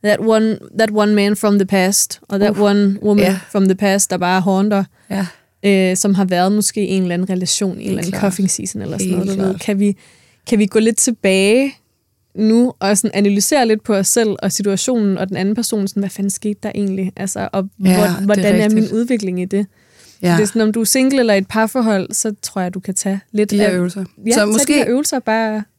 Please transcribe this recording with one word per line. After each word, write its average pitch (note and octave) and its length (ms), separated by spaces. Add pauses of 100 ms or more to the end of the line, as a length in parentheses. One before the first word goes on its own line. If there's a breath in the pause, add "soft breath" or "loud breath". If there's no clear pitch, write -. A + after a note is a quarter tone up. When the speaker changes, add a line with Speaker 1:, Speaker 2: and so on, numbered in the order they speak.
Speaker 1:
that G#3 160
one, A3 400 (200)
that A3 140
one G#3 220
man G3+ 200
from G3+ 240
the F#3+ 60
past, F#3+ 560
og - 180
that G#3 120
Speaker 2:
Uff. G3 80
Speaker 1:
one G3+ 440
woman G#3 220
Speaker 2:
Ja. F#3+ 140 (120)
Speaker 1:
from G3 140
the F#3+ 100
past, G3 340
der F#3 80
bare F3+ 240
haunter, G3 420 (260 soft breath)
Speaker 2:
Ja. F#3+ 160 (400 loud breath)
Speaker 1:
øh, F#3+ 320
som G3+ 180
har G3 100
været F3+ 260
måske G#3 360
i - 40
en F#3+ 100
eller F3 120
anden F3+ 160
relation, F#3 420
i - 20
en - 60
Speaker 2:
Helt - 100
Speaker 1:
eller F3+ 100
anden E3+ 120
Speaker 2:
klart. F#3+ 100 (120)
Speaker 1:
cuffing F#3+ 180
season - 300
eller - 160
sådan G3 160
Speaker 2:
Helt F#3 120
Speaker 1:
noget, G3 140
du G3 40
ved. F#3+ 60
Speaker 2:
klart. F#3+ 120
Speaker 1:
Kan G3+ 180
vi, G3+ 180 (500 soft breath)
kan G#3+ 120
vi G#3+ 60
gå G#3+ 140
lidt A3 180
tilbage A3 760 (640)
nu A3+ 440
og G3 180
sådan - 160
analysere G#3 540
lidt G#3+ 160
på G#3 120
os G3 120
selv A3 340
og F#3+ 100
situationen G3+ 680
og F#3+ 120
den G3 80
anden G3 180
person, G#3+ 320
sådan, G3 140
hvad G3 80
fanden G3 200
skete G#3 340
der G#3+ 120
egentlig? F#3+ 400
Altså, G3 360
og G3 180 (160)
Speaker 2:
Ja, F#3 120
Speaker 1:
hvor-, F3+ 80
Speaker 2:
det F3+ 40 (100)
er G3 60
Speaker 1:
hvordan G3+ 300
er G#3+ 140
min G#3+ 80
Speaker 2:
rigtigt. G#3+ 160
Speaker 1:
udvikling G#3 480
i F3+ 40
det? G3 200 (560 soft breath)
Speaker 2:
Ja. F3 140
Speaker 1:
Det G#3 60
er G#3+ 40
sådan, A3 160
om G#3+ 100
du A3+ 100
er A3 40
single C4+ 340
eller A3+ 140
i G3 40
et G3 100
parforhold, A3 680
så G#3+ 280
tror - 200
jeg, F3+ 120
du F#3+ 60
kan F#3 140
tage G3 280 (100)
lidt G#3 200
Speaker 2:
De G#3 60
her G#3 100
Speaker 1:
af F#3+ 60
Speaker 2:
øvelser. F3+ 320 (200)
Speaker 1:
Ja, A3 60
Speaker 2:
Så A#3 80
Speaker 1:
tag G#3 80
Speaker 2:
måske C4 260
Speaker 1:
de D4 40
her A#3+ 120
øvelser C4+ 300
bare. A3 440 (160)